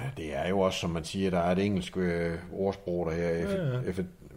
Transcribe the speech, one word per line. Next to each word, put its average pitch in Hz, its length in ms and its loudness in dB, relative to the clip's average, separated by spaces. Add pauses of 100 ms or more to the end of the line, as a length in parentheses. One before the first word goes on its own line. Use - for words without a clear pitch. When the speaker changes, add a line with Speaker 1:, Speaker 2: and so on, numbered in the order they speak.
(180)
Speaker 1:
det 76 180 -6
er 71 140 -2
jo 98 100 2
også, 92 200 4
som - 100 -2
man 82 140 -2
siger, 95 260 0
der 90 100 2
er 85 120 4
et 92 140 4
engelsk, 95 320 0
øh, 85 420 0 (140)
ordsprog, 90 520 0
der 82 100 0
her, 85 140 2
if 85 200 0
it, 190 80 0
Speaker 2:
Ja, 175 100 0
ja. 123 120 0 (100)
Speaker 1:
if 185 100 -2
it, 175 60 -2 (320)